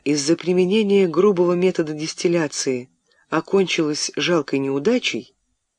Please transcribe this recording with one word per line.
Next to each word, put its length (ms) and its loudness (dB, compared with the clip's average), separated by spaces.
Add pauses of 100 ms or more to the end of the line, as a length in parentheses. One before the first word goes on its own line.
из-за 320 2
применения 680 2
грубого 460 2
метода 400 0
дистилляции 960 -2 (400)
окончилось 840 -2
жалкой 440 -2
неудачей, 760 -2 (440)